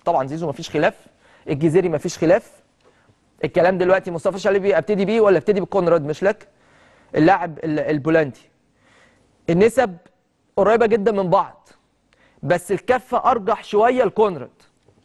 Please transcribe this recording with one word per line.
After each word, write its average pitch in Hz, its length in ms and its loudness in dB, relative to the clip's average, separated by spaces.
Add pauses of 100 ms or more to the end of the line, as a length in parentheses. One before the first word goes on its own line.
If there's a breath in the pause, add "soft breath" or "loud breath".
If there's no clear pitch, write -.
طبعا 151 220 -2
زيزو 160 220 -8
مفيش - 220 -10
خلاف، 165 360 -2 (420 soft breath)
الجزيري 160 400 0
مفيش 160 300 -6
خلاف. - 340 0 (920 soft breath)
الكلام 180 340 0
دلوقتي 185 320 0
مصطفى 175 280 -4
شلبي 196 400 0
أبتدي 196 260 -2
بيه 220 160 0
ولا 196 180 4
أبتدي 196 220 0
بكونراد 170 440 0
مشلك؟ 180 440 -4 (680 soft breath)
اللاعب 170 440 2
ال-، 151 200 -6
البولندي. 151 640 -2 (1080 soft breath)
النسب 208 460 2 (600)
قريبة 214 300 4
جدا 214 260 0
من 196 180 -2
بعض، 175 380 -2 (720 soft breath)
بس 170 300 -2
الكفة 240 580 -2
أرجح 220 340 -2
شوية 240 400 2
لكونراد. 185 460 -2 (540)